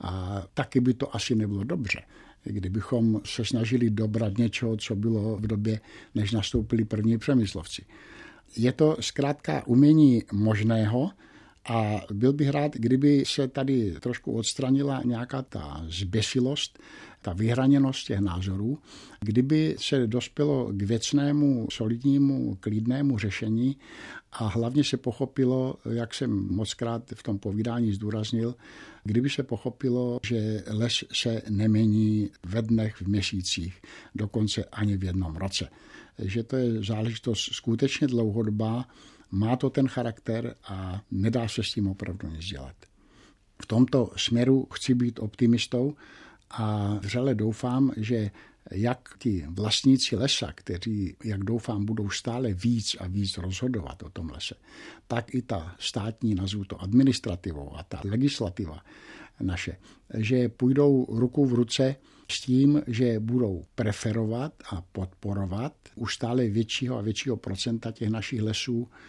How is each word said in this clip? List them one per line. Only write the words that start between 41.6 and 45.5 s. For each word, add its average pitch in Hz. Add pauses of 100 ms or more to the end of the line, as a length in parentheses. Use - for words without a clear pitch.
s -
tím 101
opravdu 90
nic 80
dělat. 67 (880)
V -
tomto 123
směru 127
chci -
být 120
optimistou 120 (560)